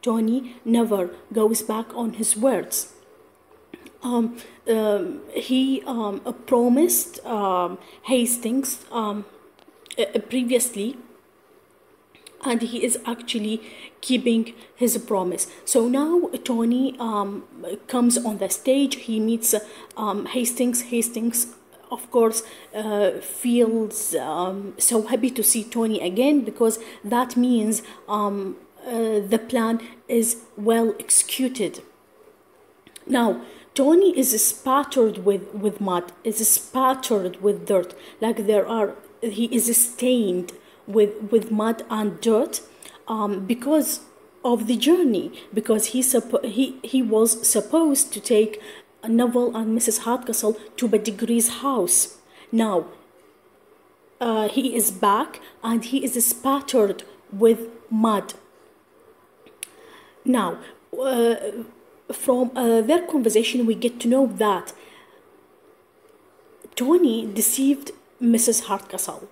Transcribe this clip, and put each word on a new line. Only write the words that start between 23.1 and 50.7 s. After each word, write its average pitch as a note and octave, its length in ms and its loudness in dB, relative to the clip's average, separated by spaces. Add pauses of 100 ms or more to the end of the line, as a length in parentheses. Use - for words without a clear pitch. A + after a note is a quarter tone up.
feels, A3+ 920 0
um, F3+ 640 -4
so A3+ 240 2
happy A#3 280 0
to A#3+ 120 -6
see A3 220 0
Tony A3 360 -2
again, B3 400 2
because A3+ 380 0 (260)
that A#3+ 320 0
means, A3+ 460 2 (260)
um, G3+ 480 -4 (300)
uh, A3+ 340 0
the G3+ 280 0
plan A3+ 320 0 (280)
is A3+ 300 0 (180)
well A3+ 420 2
executed. - 840 -2 (1200)
Now, A#3+ 360 0 (320)
Tony E4 440 6
is C4 120 2 (140)
spattered B3+ 800 0
with, G3 300 0
with G#3 260 -4
mud, F3+ 320 -2 (120)
is A3 240 -2
spattered B3+ 920 0
with F#3+ 240 0
dirt, F#3+ 280 0 (260)
like A3 260 -2
there G3+ 200 4
are, A3 280 -2 (260)
he A3+ 260 -2
is A#3 180 0 (120)
stained G#3+ 760 0 (340)
with, G#3 460 0
with A3+ 180 2
mud A3+ 400 -2
and G#3+ 300 -4
dirt, A3+ 420 0 (460)
um, G#3 380 -4
because C#4 540 0 (440)
of A#3+ 220 0
the A#3+ 100 0
journey, B3+ 560 2 (200)
because G#3+ 340 0
he B3 140 -2
suppo-, B3 440 0
he, B3+ 380 -2
he C4 200 0
was A3 440 2
supposed C#4+ 680 2
to G3+ 80 -10
take G#3+ 400 2 (460)
Neville A#3+ 500 2
and A3 180 -2
Missus A3+ 260 0
Hardcastle A#3 580 -2 (180)